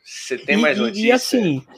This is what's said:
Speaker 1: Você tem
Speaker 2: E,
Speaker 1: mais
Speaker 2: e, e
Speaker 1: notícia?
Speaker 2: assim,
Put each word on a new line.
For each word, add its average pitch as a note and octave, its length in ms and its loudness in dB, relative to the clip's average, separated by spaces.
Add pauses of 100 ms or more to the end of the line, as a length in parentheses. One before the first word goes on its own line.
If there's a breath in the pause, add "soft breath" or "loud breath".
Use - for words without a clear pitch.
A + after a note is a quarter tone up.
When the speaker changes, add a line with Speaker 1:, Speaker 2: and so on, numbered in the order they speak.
Speaker 1:
Você - 340 -10
tem D3 180 -2
Speaker 2:
E, A3 40 4
Speaker 1:
mais D3+ 180 2
Speaker 2:
e, - 20 0
e A3 40 0
Speaker 1:
notícia? A3+ 320 0
Speaker 2:
assim, F#3+ 500 0 (120)